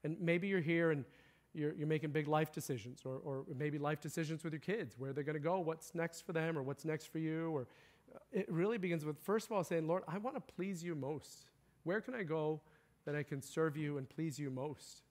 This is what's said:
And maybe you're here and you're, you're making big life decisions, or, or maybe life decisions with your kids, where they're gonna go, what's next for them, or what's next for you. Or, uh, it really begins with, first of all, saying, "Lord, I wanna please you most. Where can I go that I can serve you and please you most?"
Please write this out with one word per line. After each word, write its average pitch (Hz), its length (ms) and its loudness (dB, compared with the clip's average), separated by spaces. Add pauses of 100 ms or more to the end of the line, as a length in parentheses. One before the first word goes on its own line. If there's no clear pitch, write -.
And 156 160 0
maybe 175 260 4
you're 190 140 4
here 165 300 4
and 139 120 0 (500)
you're, 151 200 0
you're 151 140 -2
making 156 240 2
big 151 180 2
life 156 220 4
decisions, 123 520 -4
or, 131 220 -6
or 139 180 -4 (100)
maybe 147 240 0
life 147 220 0
decisions 160 420 -2
with 160 120 -4
your 151 80 -6
kids, 180 360 -2
where 135 140 -4
they're 139 120 -2
gonna 151 160 0
go, 170 200 2
what's 160 340 -2
next 165 320 -2
for 190 60 -6
them, 165 260 2
or 135 60 0
what's 139 220 -4
next 156 220 0
for 160 120 -4
you. 160 300 0
Or, 135 180 0 (460)
uh, - 60 -16 (120)
it 190 180 0
really 202 280 4
begins 170 260 2
with, 151 180 -2
first 214 260 2
of - 40 -6
all, 190 140 2
saying, 165 200 2
"Lord, 175 220 2
I 170 100 -2
wanna 240 220 -4
please 180 420 -4
you 170 140 -2
most. 139 540 -6 (340)
Where 185 160 2
can 254 140 -6
I 226 100 -2
go 156 380 0 (420)
that 147 120 -2
I - 80 0
can 135 180 -4
serve 160 340 2
you 147 220 0
and 135 100 -4
please 156 320 -2
you 143 100 -2
most?" 131 600 -6